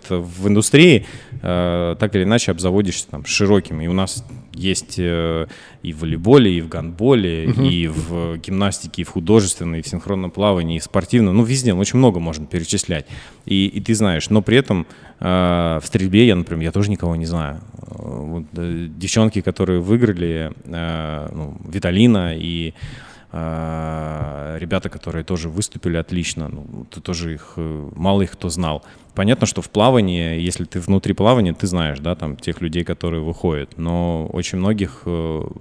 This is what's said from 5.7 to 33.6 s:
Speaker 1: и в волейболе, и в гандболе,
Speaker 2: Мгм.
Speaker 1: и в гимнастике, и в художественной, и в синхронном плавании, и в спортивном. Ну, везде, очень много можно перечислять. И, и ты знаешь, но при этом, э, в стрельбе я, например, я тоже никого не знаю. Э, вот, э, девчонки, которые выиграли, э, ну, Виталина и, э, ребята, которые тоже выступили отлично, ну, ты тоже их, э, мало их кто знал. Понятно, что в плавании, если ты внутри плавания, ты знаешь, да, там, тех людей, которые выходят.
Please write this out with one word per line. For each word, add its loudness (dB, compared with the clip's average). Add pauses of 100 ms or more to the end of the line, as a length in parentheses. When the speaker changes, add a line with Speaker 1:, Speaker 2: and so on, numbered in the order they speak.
Speaker 1:
и -8
в -10
волейболе, 6
и 0
в -6
гандболе, 0
Speaker 2:
Мгм. 0
Speaker 1:
и 2
в -4
гимнастике, -4
и -2
в -14
художественной, 2
и -8
в -10
синхронном -4
плавании, 2
и -4
в -10
спортивном. 2
Ну, 6
везде, 0
очень 2
много 6
можно -6
перечислять. -2 (400)
И, 4
и -4
ты 2
знаешь, 0
но 4
при 2
этом, 2 (340)
э, 2
в -10
стрельбе 4
я, 6
например, -2
я -2
тоже 0
никого -2
не -4
знаю. -4 (200)
Э, -16
вот, -10 (120)
э, -6
девчонки, 2
которые 0
выиграли, 2 (380)
э, -6
ну, -10 (140)
Виталина 4
и, -6 (600)
э, -6
ребята, -4
которые -8
тоже -4
выступили -4
отлично, -4
ну, -12
ты -16
тоже -6
их, -16
э, -6
мало 2
их -2
кто -8
знал. -2 (320)
Понятно, 2
что -4
в -12
плавании, 2
если -2
ты -8
внутри 0
плавания, 4
ты -4
знаешь, -2
да, -2
там, -8
тех -8
людей, -2
которые -4
выходят. -4